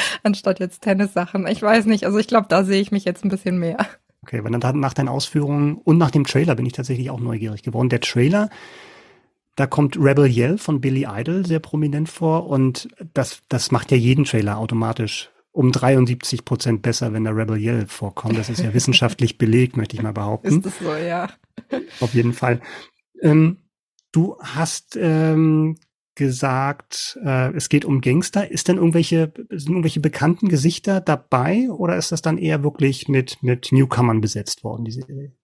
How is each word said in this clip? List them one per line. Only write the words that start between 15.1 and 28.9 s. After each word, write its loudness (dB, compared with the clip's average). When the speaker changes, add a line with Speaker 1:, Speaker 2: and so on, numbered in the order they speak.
Speaker 2:
um 4
dreiundsiebzig 2
Prozent -2
besser, -2
wenn -2
da -2
Rebel -2
Yell -2
vorkommt. -6
Das -4
ist -4
ja -2
Speaker 1:
<laughs> -
Speaker 2:
wissenschaftlich 2
belegt, 4
möchte -4
ich -6
mal -4
behaupten. -4
Speaker 1:
Ist 2
das -8
so, -6
ja. -6
Speaker 2:
Auf -2
jeden 2
Fall. -2
Ähm, 4
du 2
hast, -6
ähm, 2
gesagt, -4
äh, 0
es -6
geht 2
um 2
Gangster. 0
Ist -4
denn 4
irgendwelche, 2